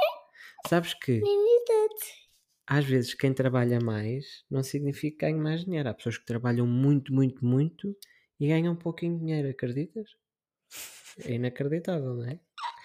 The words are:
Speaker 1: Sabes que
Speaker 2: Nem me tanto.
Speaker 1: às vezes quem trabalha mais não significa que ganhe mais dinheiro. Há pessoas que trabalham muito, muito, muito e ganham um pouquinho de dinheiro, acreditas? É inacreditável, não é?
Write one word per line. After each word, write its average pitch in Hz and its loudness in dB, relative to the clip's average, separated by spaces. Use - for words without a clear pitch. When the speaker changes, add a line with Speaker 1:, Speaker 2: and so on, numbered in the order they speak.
Speaker 1:
Sabes 170 0
que 117 0
Speaker 2:
Nem 403 2
me 480 6
tanto. 440 2
Speaker 1:
às 143 2
vezes 131 2
quem 135 0
trabalha 123 2
mais 113 -4
não 135 0
significa 143 -4
que 151 -2
ganhe 156 0
mais 160 -2
dinheiro. 156 -2
Há 107 -2
pessoas - -6
que - -18
trabalham 120 0
muito, 135 4
muito, 131 2
muito 156 0
e 147 0
ganham 165 2
um 170 -6
pouquinho 170 -4
de 170 -4
dinheiro, 156 -2
acreditas? 139 -6
É 123 -4
inacreditável, 139 -2
não 120 -6
é? 151 -8